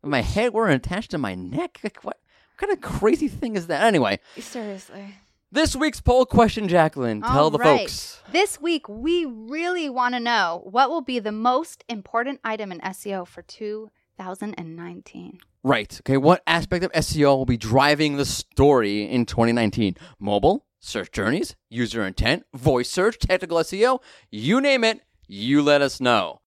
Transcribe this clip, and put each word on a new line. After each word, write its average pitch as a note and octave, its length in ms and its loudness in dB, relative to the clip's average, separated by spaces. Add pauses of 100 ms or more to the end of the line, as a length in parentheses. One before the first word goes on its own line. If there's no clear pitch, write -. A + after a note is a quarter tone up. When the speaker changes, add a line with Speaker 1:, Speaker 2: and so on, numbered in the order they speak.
Speaker 1:
My C#3 180 -2
head A3 320 0
weren't G3 320 2
attached F#3+ 260 -6
to F3+ 60 -6
my A2 160 -4
neck? F#2+ 500 -8
Like, - 200 -10
what, - 140 -12 (380)
what G4+ 140 -6
kind - 20 2
of F#4+ 80 -2
crazy - 480 0
thing A3+ 280 -6
is F3 120 -2
that?" D#3+ 160 0
Anyway. C3 360 4 (200)
Speaker 2:
Seriously. G3+ 760 -14 (360)
Speaker 1:
This D4 240 0
week's C#4 240 -2
poll B3 280 4
question, A3 400 4
Jacqueline. C#3+ 540 2
Tell D3 240 4
Speaker 2:
All D#3+ 40 4
Speaker 1:
the D3+ 80 -2
Speaker 2:
right. D3 220 6
Speaker 1:
folks. - 420 -10 (100)
Speaker 2:
This F#4+ 300 0
week, D#4+ 260 -4
we D4+ 380 -2
really D4 640 -6
wanna B3 300 -2
know G3+ 440 0
what A#3+ 280 2
will E4 100 -4
be B3+ 160 -4
the G#3+ 140 -4
most B3 580 -2
important A#3+ 540 -6
item G#3+ 280 -6
in E3+ 120 -12
S F#3 240 -10
E G3 80 -6
O F3+ 100 -8
for - 160 -20
two G#3+ 480 -12 (260)
thousand F#3+ 440 -10
and E3 160 -12
nineteen. F3 640 -16 (240)
Speaker 1:
Right. A#2+ 400 -2
Okay, C3+ 140 2
what D3+ 280 4
aspect E3+ 400 -2
of E3+ 80 -6
S D#3+ 240 -2
E C#3+ 80 4
O C#3 100 6
will C3 120 -2
be B2 100 0
driving C#3+ 600 2
the C#3+ 80 0
story A2+ 840 2
in A#2+ 160 2
twenty A#2 280 2
nineteen? A2 420 0 (240)
Mobile, G#2 480 2 (120)
search - 320 -8
journeys, C3 440 -2 (120)
user A2+ 380 -4
intent, A#2 380 -2 (100)
voice B2+ 380 0
search, G3+ 260 0
technical F3+ 400 -2
S E3 160 -2
E G#3 140 2
O, C4 140 0 (280)
you C#3+ 320 0
name C4+ 220 2
it, A3+ 180 0 (260)
you C#3+ 360 2
let C#3+ 180 4
us C#3 180 -2
know. A2 480 0